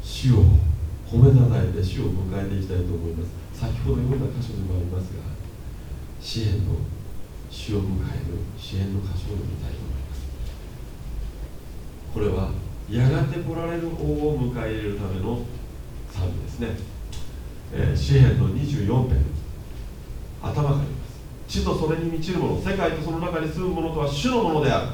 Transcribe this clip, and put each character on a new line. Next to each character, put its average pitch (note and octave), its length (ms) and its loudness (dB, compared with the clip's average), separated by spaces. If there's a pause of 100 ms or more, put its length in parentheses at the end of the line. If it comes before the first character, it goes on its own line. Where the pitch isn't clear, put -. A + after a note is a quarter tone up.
(180)
主 B2+ 160 4
を - 80 10 (640)
褒 A#2+ 160 6
め C3+ 80 12
た B2+ 160 10
た A2+ 160 4
え F#2 60 4
て F#2 160 -2
主 - 180 0
を F#2+ 80 0
迎 F#2 240 -2
え G2 160 -2
て G2 80 -2
い F#2+ 40 -2
き F#2+ 60 -4
た F#2+ 60 -4
い F2+ 40 2
と F2+ 80 2 (100)
思 E2 120 -4
い E2 60 -4
ま E2 100 -4 (300)
す。 - 0 -
先 - 160 -4 (160)
ほ C3+ 60 2
ど B2 100 2
読 C3+ 160 0
ん - 20 -2
だ C3+ 60 -2 (160)
箇 - 60 -4
所 - 100 -8
で F#2+ 80 -4
も F#2 80 -2
あ F2+ 60 0
り F2 60 -2
ま F2+ 140 -4
す F#2 140 -6
が、 G2 80 -8 (1000)
詩 - 240 -6
編 F#2+ 220 0
の、 - 80 0 (760)
主 - 240 -6
を G2 60 0
迎 F#2+ 40 -2 (240)
え - 40 -6 (120)
る - 80 -6 (240)
詩 - 200 -8
編 F#2+ 180 -2
の G2 60 -2
箇 F#2+ 80 -6
所 F#2 40 -6
を - 40 -4 (200)
読 - 80 -6
み F2+ 160 -6
た - 80 -6
い - 80 -6
と - 0 -
思 - 160 -8
い - 0 -
ま - 240 -8
す。 - 80 -10 (1900)
こ G#2 40 -2
れ G#2 140 2
は F#2 160 0 (400)
や A#2+ 180 4
が D#3 220 4
て F3 80 -2
来 E3+ 160 -4
ら E3 180 -2
れ E3+ 80 -2
る E3+ 140 -4
王 D3 400 0
を C3 80 0
迎 B2 160 0
え A2 160 -4
入 G#2+ 40 -4
れ G#2 120 -4
る G2 80 -4
た G2+ 80 -4
め F#2+ 160 -2
の A2+ 240 -2 (640)
賛 F#2 240 -2
美 - 80 -4
で - 80 -6
す - 120 -8
ね。 A#2 120 -4 (1000)
え - 200 2
ー、 - 20 0
詩 - 220 4
編 G#2+ 220 8
の F#2+ 80 4
二 - 180 0
十 G2 220 0
四 A#2+ 220 2
編、 - 140 4 (1160)
頭 C3 100 -4
か C#3 100 0
ら C#3+ 80 2
読 C#3+ 200 2
み B2+ 60 -6
ま - 100 -6
す。 - 160 -14 (260)
地 F#3 160 0
と E3+ 140 2
そ D#3 160 0
れ D#3+ 60 0
に E3+ 100 -2
満 D#3+ 100 -2
ち F3+ 140 -2
る E3 60 2
も D3 160 2
の、 - 40 -2
世 G3 160 0
界 F#3+ 180 2
と D3+ 100 -4
そ E3 80 -2
の D#3+ 80 -2
中 E3 200 -2
に D3+ 120 -2
住 D#3+ 80 -4
む F3+ 100 0
も E3 120 0
の D#3+ 120 -2
と D#3 60 -2
は D3 100 0
主 A3 220 0
の A#3+ 100 2
も E3+ 200 2
の C3+ 40 2
で C3 60 4
あ - 100 2
る。 - 120 -4